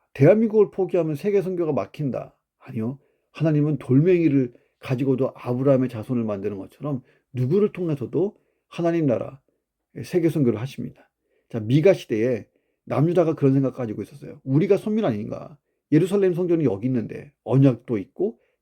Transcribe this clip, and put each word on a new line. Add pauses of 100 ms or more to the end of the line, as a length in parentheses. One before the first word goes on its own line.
(140)
대한민국을
포기하면
세계
선교가
막힌다. (240)
아니요. (320)
하나님은
돌멩이를 (340)
가지고도
아브라함의
자손을
만드는
것처럼 (300)
누구를
통해서도 (320)
하나님
나라, (600)
세계
선교를
하십니다. (400)
자,
미가
시대에 (380)
남유다가
그런
생각
가지고
있었어요.
"우리가
선민
아닌가? (340)
예루살렘
성전이
여기
있는데 (100)
언약도
있고 (220)